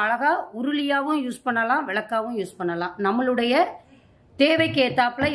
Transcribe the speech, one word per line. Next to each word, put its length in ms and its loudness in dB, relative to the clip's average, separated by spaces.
அழகா 280 2
உருளியாவும் 640 0
யூஸ் 180 -6
பண்ணலாம், 460 0
விளக்காவும் 500 -2
யூஸ் 200 -8
பண்ணலாம். 380 -4
நம்மளுடைய 560 0
தேவைக்கு 480 4
ஏத்தாப்புல 480 0